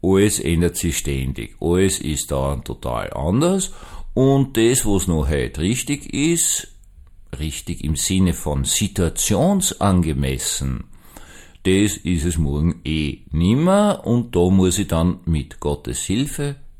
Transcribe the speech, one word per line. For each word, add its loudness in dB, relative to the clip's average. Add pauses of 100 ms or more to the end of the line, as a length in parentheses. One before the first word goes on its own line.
alles 4
ändert 2
sich -2
ständig, -4
alles 2
ist -4
dauernd -2
total -8
anders 0 (420)
und 4
das, 4
was 2
noch 0
heute -2
richtig -2
ist, 0 (720)
richtig -8
im 0
Sinne 2
von -4
situationsangemessen, 0 (800)
das 2
ist -2
es 0
morgen 0
eh -2 (120)
nimmer 2
und 0
da 4
muss 4
ich -2
dann 0
mit -2
Gottes -4
Hilfe -4 (220)